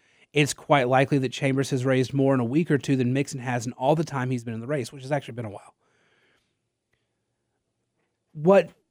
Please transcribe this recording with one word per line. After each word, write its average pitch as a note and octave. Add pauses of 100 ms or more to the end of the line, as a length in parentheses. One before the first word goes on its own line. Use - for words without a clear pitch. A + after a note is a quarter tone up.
(320)
It's D3
quite C#3
likely C3
that C3
Chambers C3+
has B2+
raised C3
more C3+
in C3
a A#2+
week C#3+
or D3
two C3+
than B2
Mixon C#3
has B2
in B2
all C3+
the E3
time C3
he's A#2+
been A#2
in A2
the A2+
race, B2
which C#3
has C3
actually C3+
been A2+
a G#2+
while. - (2500)
What F3 (200)